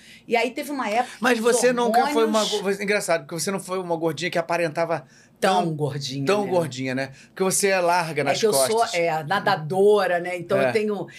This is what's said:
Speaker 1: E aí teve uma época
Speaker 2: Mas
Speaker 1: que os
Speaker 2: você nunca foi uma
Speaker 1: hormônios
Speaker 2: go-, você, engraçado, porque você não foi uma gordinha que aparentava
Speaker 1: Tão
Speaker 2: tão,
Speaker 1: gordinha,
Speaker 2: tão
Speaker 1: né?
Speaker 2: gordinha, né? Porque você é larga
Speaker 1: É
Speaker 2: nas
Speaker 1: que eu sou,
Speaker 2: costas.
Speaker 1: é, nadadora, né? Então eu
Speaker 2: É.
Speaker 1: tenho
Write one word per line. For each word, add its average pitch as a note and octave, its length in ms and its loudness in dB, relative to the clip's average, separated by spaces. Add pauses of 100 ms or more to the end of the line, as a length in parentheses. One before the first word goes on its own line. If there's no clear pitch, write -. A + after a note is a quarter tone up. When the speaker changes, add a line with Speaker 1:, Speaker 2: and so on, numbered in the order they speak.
(280)
Speaker 1:
E A3 100 0
aí A#3 140 0
teve C#4+ 200 -8
uma B3+ 180 -6
época A#3 300 -2
Speaker 2:
Mas A#3+ 200 2
Speaker 1:
que A3 60 -4
os A#3+ 120 4
Speaker 2:
você A#3+ 160 2
nunca A#3+ 340 2
foi D4 180 2
uma A3 140 2
Speaker 1:
hormônios G#3 120 0
Speaker 2:
go-, - 120 -2
você, G3+ 200 -2
engraçado, F#3+ 380 0
porque D#3+ 180 -10
você G3 120 -4
não G3 80 -4
foi F#3 200 -6
uma F3 180 -4
gordinha E3 340 -2
que - 60 -4
aparentava E3 680 -2 (340)
Speaker 1:
Tão F#3 260 2
Speaker 2:
tão, D#3+ 100 -4
Speaker 1:
gordinha, C#3 500 -6
Speaker 2:
tão G3+ 200 2
Speaker 1:
né? F3 60 -6
Speaker 2:
gordinha, C3 440 -2
né? C3+ 160 -4 (160)
Porque - 160 -6
você F#3+ 240 0
é F#3+ 140 2
larga E3+ 400 2
Speaker 1:
É - 20 -2
Speaker 2:
nas C3+ 160 0
Speaker 1:
que A3 80 2
eu G#3 60 2
sou, C3+ 240 2
Speaker 2:
costas. A3+ 200 0
Speaker 1:
é, D#3+ 280 0
nadadora, F#3+ 960 2
né? F3+ 180 -6
Então E3+ 200 -2
eu C3+ 100 4
Speaker 2:
É. B2 40 2
Speaker 1:
tenho G#3 340 -2 (140)